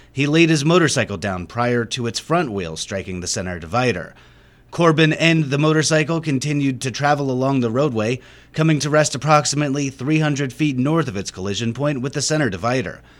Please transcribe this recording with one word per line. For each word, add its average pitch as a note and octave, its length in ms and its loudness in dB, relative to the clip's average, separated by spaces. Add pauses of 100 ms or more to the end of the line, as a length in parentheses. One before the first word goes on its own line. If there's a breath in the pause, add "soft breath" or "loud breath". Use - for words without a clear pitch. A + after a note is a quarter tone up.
(120 loud breath)
he C#3 140 -2
laid D#3+ 240 4
his D3+ 120 2
motorcycle C#3+ 540 2
down F#2 300 -4
prior A#2+ 400 -2
to A#2+ 200 -6
its A2+ 140 -6
front D#3+ 320 -2
wheel E2+ 240 -6
striking F#2 440 -8
the F2 60 -8
center F2+ 320 -6
divider. F2+ 560 -2 (580 soft breath)
Corbin D#3+ 400 4
and D#3+ 320 2
the C#3 140 -2
motorcycle D#3 600 2
continued C#3 640 -2
to C3 80 -4
travel C#3+ 400 0
along C3 300 0
the A#2 100 0
roadway, B2 480 0 (340 loud breath)
coming D#3 280 2
to D3+ 100 -4
rest D3+ 240 2
approximately C#3+ 720 0
three D3 300 0
hundred C#3+ 340 0
feet D3+ 240 0
north C#3+ 320 2
of G2 80 -6
its G2 140 -6
collision G2+ 420 -4
point C#3 300 -2
with C3 100 -6
the D3 80 -4
center D3 300 0
divider. F#2+ 500 -2 (200 soft breath)